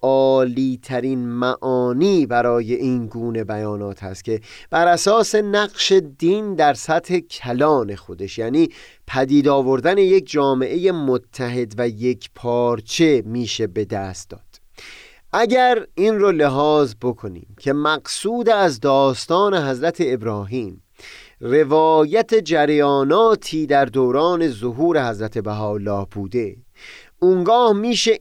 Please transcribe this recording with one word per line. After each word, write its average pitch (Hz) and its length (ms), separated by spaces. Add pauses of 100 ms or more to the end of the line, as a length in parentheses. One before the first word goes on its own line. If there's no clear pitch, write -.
عالی‌ترین 131 1300
معانی 127 1000
برای 120 480
این 123 320
گونه 113 380
بیانات 104 580
هست 95 220
که 110 160 (300)
بر 170 180
اساس 202 460
نقش 208 580 (260)
دین 202 360
در 147 200
سطح 170 440
کلان 123 800
خودش، 92 420
یعنی 131 300 (380)
پدید 135 420
آوردن 135 500
یک 190 320
جامعه 143 600
متحد 123 880
و 120 100
یک 123 460
پارچه، 120 920
می‌شه 113 400
به 101 180
دست 98 460
داد. - 300 (720)
اگر 240 640
این 208 240
رو 196 140
لحاظ 147 680
بکنیم 104 580
که 135 120
مقصود 156 760
از 190 320
داستان 139 720 (140)
حضرت 139 320
ابراهیم 110 840 (580)
روایت 156 920
جریاناتی 151 1300
در 139 180
دوران 135 640
ظهور 127 640
حضرت 110 280
بهاءالله 104 720
بوده، 101 460 (640)
اونگاه 185 500
می‌شه 220 480